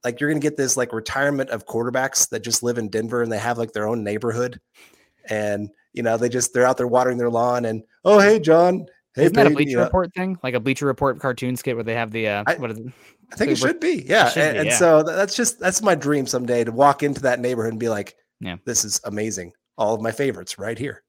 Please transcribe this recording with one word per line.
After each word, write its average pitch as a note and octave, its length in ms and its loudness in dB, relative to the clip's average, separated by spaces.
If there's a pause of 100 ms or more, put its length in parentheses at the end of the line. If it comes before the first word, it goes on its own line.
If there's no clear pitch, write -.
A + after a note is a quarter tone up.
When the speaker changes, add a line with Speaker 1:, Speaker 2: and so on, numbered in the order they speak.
Speaker 1:
like, A#2+ 160 -4
you're D3 120 0
gonna D3+ 100 0
get D3+ 160 -2
this, C3+ 200 0
like, B2 160 -2
retirement C3+ 580 -2
of A2 160 -8
quarterbacks B2 640 -2
that A2+ 120 -6
just A#2 220 -2
live A#2+ 140 -2
in A2 100 -6
Denver A#2 340 -2
and A#2 80 -2
they A2 80 -2
have, A#2 200 -2
like, A2+ 140 -4
their G#2+ 140 -4
own A#2 160 -2
neighborhood. A#2 580 -4 (680)
And, G#2 420 -4 (220)
you A#2+ 100 -8
know, A2+ 140 0
they A#2+ 120 0
just, A#2+ 240 -2
they're B2 140 4
out B2+ 120 2
there B2 100 -2
watering B2 300 2
their A#2+ 120 0
lawn A#2+ 340 0
and, A2 200 -4 (200)
"Oh, G#3 140 8
hey, G3+ 220 6
John. E3+ 460 4 (300)
Hey, C3+ 80 4
Speaker 2:
Isn't E3+ 100 4
that - 120 6
a D3+ 40 6
Speaker 1:
Peyton," D3+ 60 2
Speaker 2:
Bleacher C#3+ 140 2
Speaker 1:
you B2 80 0
know? - 60 4
Speaker 2:
Report F3+ 300 -2
thing? F#3 300 -4
Like B2+ 100 -4
a A#2+ 60 2
Bleacher C3+ 260 -2
Report C3+ 320 0
cartoon B2+ 380 -4
skit B2 180 -4
where A#2 80 -6
they A2+ 120 -4
have A2+ 180 -4
the, A2 160 -2
uh, G#2 180 -2
Speaker 1:
I, E3 80 2
Speaker 2:
what C3 160 -6
is A2 80 -8
it? A2+ 80 -14 (460)
Speaker 1:
I - 20 -18
think A3+ 160 0
it - 80 2
Speaker 2:
The A#2 60 0
re- D4 80 4
Speaker 1:
should F4 80 -6
be. D#4 260 -2
Yeah. E3+ 220 4
Speaker 2:
it A#2 40 0
should D3 120 0
Speaker 1:
And, D#3 80 0
Speaker 2:
be, - 80 -4
Speaker 1:
and D3+ 80 0
Speaker 2:
yeah. A#2+ 80 2
Speaker 1:
so D#3+ 260 6
tha-, D#3+ 140 -2
that's G3 180 -2
just, - 240 -2
that's F#3 240 -2
my F#3+ 140 4
dream C#3+ 300 -2
someday A#2+ 360 -2
to A2+ 80 -2
walk C#3 320 4
into C#3+ 200 -2
that B2+ 180 0
neighborhood A#2 320 -2
and A2 80 -8
be A#2 80 -2
like, G#2 260 -4 (240)
Speaker 2:
Yeah. F2+ 280 -10
Speaker 1:
"This A#2 180 -2
is G2+ 180 -6
amazing. G2+ 500 -8 (240)
All A2 200 0
of G#2 40 -6
my A2 120 -4
favorites A2 480 -6
right G#2+ 180 -6
here." C3+ 300 -10